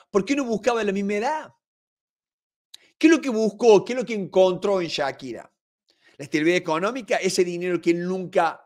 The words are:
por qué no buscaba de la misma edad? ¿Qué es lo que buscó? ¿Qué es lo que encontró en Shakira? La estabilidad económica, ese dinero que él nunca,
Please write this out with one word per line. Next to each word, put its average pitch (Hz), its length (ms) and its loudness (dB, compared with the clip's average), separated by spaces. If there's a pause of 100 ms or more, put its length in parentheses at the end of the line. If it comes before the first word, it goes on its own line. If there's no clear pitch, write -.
(100)
por 196 140 0
qué 277 120 0
no 285 80 -2
buscaba 233 360 0
de 214 60 -2
la 202 60 0
misma 202 220 -2
edad? 254 380 -4 (1500)
¿Qué 311 100 6
es 330 40 8
lo 294 80 4
que 254 100 -6
buscó? 220 540 4
¿Qué 240 100 -6
es 262 40 -4
lo 240 60 -4
que 226 100 -8
encontró 185 680 0
en 170 80 -6
Shakira? 131 640 -8 (680)
La 139 80 -14
estabilidad 160 320 0
económica, 185 600 -4
ese 185 280 0
dinero 175 360 -4
que 175 100 0
él 175 160 0
nunca, 180 600 -2